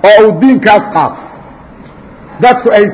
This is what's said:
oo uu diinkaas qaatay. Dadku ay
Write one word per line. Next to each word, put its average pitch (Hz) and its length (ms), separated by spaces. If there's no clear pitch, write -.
oo 214 220
uu 208 60
diinkaas 214 600
qaatay. 151 320
Dadku 247 320
ay 208 240